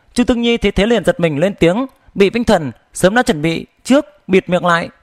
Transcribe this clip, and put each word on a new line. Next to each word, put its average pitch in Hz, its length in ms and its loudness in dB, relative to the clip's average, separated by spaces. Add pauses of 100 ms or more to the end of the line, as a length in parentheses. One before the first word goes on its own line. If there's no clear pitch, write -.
(140)
Chu 240 100 0
Tương 233 180 0
Nhi 233 160 0
thấy 208 140 -2
thế 190 140 0
liền 220 200 0
giật 175 140 0
mình 160 200 -2
lên 190 160 0
tiếng, 190 300 0 (280)
bị 190 160 2
Vĩnh 233 140 -4
Thuần 165 280 0 (220)
sớm 190 220 0
đã 247 80 2
chuẩn 165 180 -2
bị 160 240 -4 (180)
trước - 220 2 (220)
bịt 185 220 0
miệng 175 160 -2
lại. 170 240 0 (140)